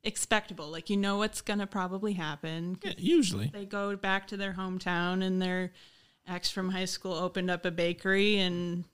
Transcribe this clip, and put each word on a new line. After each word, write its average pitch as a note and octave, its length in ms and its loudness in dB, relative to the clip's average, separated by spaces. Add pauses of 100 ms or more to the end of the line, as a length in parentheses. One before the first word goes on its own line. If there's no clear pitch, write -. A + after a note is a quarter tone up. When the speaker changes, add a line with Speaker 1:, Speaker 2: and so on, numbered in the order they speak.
Speaker 1:
expectable. G3+ 640 -2
Like, E3 200 -10
you G3+ 80 2
know G3+ 200 2
what's G#3+ 240 -2
gonna G#3 260 -2
probably F#3+ 460 -2
happen. E3 680 -4
Speaker 2:
Yeah, G4 140 -4
usually. F3+ 560 4
Speaker 1:
They G3+ 120 -8
go G3+ 320 -2
back G3 300 0
to G3+ 100 -8
their G3 160 -4
hometown F#3 720 0
and F#3 160 2
their F#3 320 0 (520)
ex F3+ 240 -4
from F#3 200 -2
high F#3+ 160 0
school F#3 280 -4
opened F3+ 380 0
up F3 140 -2
a F3 60 2
bakery F#3+ 680 4
and F3 540 0